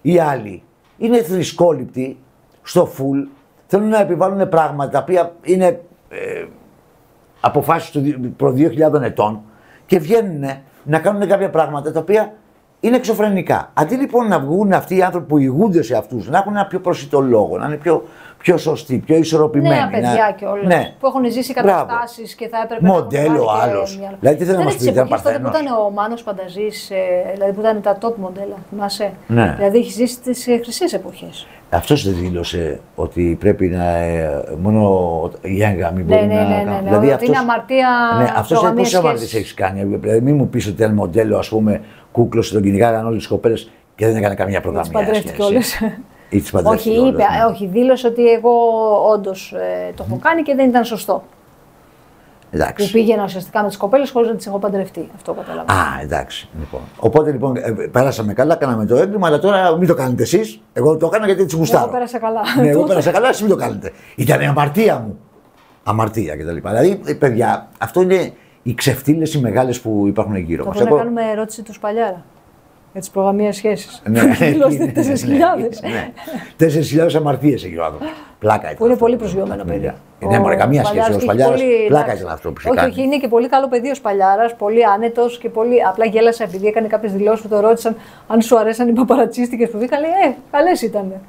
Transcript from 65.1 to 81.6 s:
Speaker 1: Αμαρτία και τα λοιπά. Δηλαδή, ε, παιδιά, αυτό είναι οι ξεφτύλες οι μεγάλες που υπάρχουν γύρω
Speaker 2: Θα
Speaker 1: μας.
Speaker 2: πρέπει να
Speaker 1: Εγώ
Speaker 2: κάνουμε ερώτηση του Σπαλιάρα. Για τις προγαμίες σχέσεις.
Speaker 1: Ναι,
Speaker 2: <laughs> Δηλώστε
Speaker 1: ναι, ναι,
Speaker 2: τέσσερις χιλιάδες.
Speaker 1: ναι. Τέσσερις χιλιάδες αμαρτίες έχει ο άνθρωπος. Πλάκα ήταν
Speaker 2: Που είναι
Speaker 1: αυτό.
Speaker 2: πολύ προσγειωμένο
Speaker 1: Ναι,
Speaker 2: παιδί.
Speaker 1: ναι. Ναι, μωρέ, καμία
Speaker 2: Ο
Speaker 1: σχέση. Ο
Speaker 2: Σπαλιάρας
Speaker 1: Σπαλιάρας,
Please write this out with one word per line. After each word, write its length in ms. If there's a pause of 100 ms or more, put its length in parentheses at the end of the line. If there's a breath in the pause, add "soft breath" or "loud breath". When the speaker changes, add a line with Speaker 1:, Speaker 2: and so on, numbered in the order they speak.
Speaker 1:
Αμαρτία 540
και 60
τα 80
λοιπά. 180
Δηλαδή, 360
ε, 80
παιδιά, 540 (120)
αυτό 220
είναι 300 (320 soft breath)
οι 100
ξεφτύλες 600
οι 60
μεγάλες 420
που 260
υπάρχουν 280
γύρω 280
Speaker 2:
Θα 60
Speaker 1:
μας. 80
Speaker 2:
πρέπει 160
να 60
Speaker 1:
Εγώ 100
Speaker 2:
κάνουμε 220
ερώτηση 320
του 100
Σπαλιάρα. 500 (680)
Για 140
τις 60
προγαμίες 440
σχέσεις. 500
Speaker 1:
Ναι, 160 (140)
Speaker 2:
<laughs> 160
Δηλώστε 260
Speaker 1:
ναι, 80
ναι, 60
Speaker 2:
τέσσερις 320
χιλιάδες. 580
Speaker 1:
ναι. 300 (440 loud breath)
Τέσσερις 340
χιλιάδες 260
αμαρτίες 480
έχει 140
ο 60
άνθρωπος. 240 (320 loud breath)
Πλάκα 260
ήταν 120
Speaker 2:
Που 60
είναι 100
Speaker 1:
αυτό. 120
Speaker 2:
πολύ 120
προσγειωμένο 460
Speaker 1:
Ναι, 80
Speaker 2:
παιδί. 140 (340)
Speaker 1:
ναι. 80
Ναι, 120
μωρέ, 160
καμία 260
Speaker 2:
Ο 40
Speaker 1:
σχέση. 140
Ο 200
Speaker 2:
Σπαλιάρας 40
Speaker 1:
Σπαλιάρας, 380